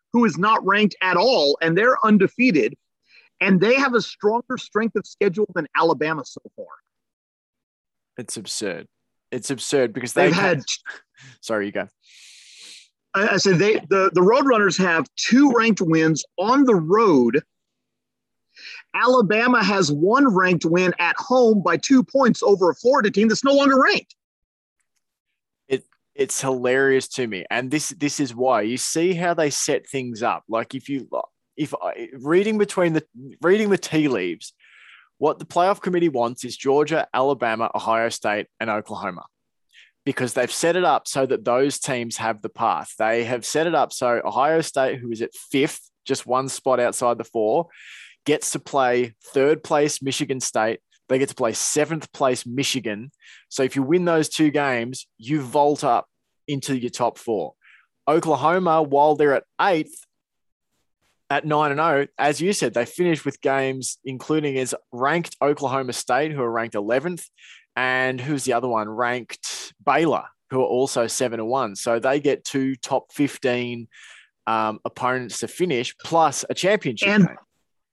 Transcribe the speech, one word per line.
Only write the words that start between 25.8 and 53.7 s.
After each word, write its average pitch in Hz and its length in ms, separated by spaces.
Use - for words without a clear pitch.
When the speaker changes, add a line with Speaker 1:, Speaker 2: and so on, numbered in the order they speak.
Speaker 2:
it's 135 260
hilarious 131 680
to 127 180
me. 95 240
And 127 180
this, 151 200
this 143 300
is 131 140
why. 120 300
You 117 140
see 170 360
how 170 220
they 156 160
set - 360
things 123 360
up. 98 260
Like, 113 240
if 135 160
you, 135 180
if - 240
I, 101 340
reading 175 440
between 185 360
the, 156 120
reading 202 280
the 196 80
tea 156 300
leaves, 90 460
what 147 200
the 160 80
playoff 185 360
committee 175 280
wants 123 360
is 120 100
Georgia, 147 580
Alabama, 117 600
Ohio 113 340
State, 107 380
and 113 100
Oklahoma, 101 560
because 127 280
they've 123 180
set 170 260
it 180 80
up 143 240
so 135 160
that 120 180
those 127 340
teams 120 400
have 113 240
the 110 80
path. 98 480
They 113 280
have 120 200
set 156 220
it 165 80
up 127 160
so 120 320
Ohio 139 380
State, 131 380
who 120 120
is 113 100
at - 140
fifth, - 560
just - 200
one 131 220
spot 127 320
outside 120 380
the 113 80
four, 117 420
gets 151 260
to 156 80
play 123 540
third 147 280
place 151 400
Michigan 135 380
State. 110 400
They 131 100
get 139 100
to - 60
play 120 160
seventh 151 640
place 127 320
Michigan. 120 640
So - 140
if 131 120